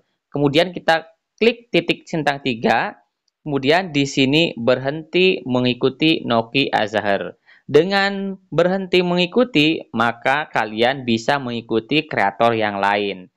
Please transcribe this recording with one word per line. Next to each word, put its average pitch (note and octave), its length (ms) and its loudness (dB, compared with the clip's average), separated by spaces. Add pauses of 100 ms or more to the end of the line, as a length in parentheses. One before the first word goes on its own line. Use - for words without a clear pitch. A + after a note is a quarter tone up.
(320)
Kemudian C#3+ 400 2
kita E3 360 -2 (300)
klik A#3+ 340 0
titik E3+ 380 0
centang C#3+ 340 -2
tiga, C3+ 540 -2 (480)
kemudian D3+ 480 0
di C#3 100 2
sini C#3 540 2
berhenti D3 840 0
mengikuti B2+ 800 0
Noki B2 480 -2
Azhar. G2+ 640 -2 (320)
Dengan G3 800 0
berhenti F3+ 560 0
mengikuti, F3 880 0
maka A#2+ 560 -2
kalian A#2+ 560 -2
bisa A#2+ 320 0
mengikuti A#2+ 720 -2
kreator A2+ 480 0
yang G#2 240 -2
lain. G2 580 -2